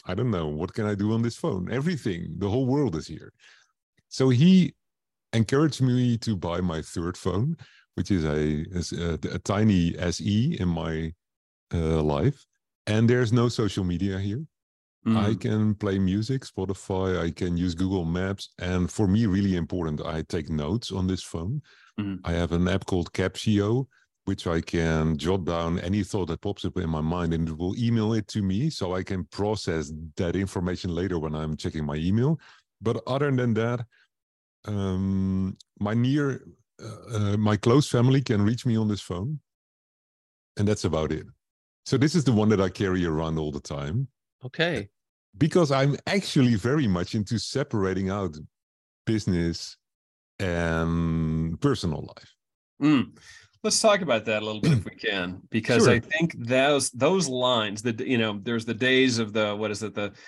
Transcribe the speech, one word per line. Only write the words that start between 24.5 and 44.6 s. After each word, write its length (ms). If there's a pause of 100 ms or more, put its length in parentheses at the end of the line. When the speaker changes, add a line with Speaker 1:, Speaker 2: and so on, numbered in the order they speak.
Speaker 1:
can 580
jot 280
down 340
any 240
thought 240
that 140
pops 240
up 120
in 120
my 100
mind, 340
and 140
it 100
will 240
email 300
it 180
to 120
me 280
so 240
I 80
can 220
process 680 (280)
that 180
information 580
later 240
when 160
I'm 220
checking 300
my 100
email. 420 (440)
But 260
other 240
than 220
that, 320 (800)
um, 880 (240)
my 140
near, 500 (400)
uh, 320
uh, 220
my 180
close 320
family 340
can 200
reach 240
me 100
on 140
this 100
phone, 400 (1200)
and 100
that's 160
about 300
it. 120 (600)
So 100
this 180
is 120
the 80
one 160
that 100
I 80
carry 380
around 340
all 140
the 80
time. 480 (340)
Speaker 3:
Okay. 460 (480)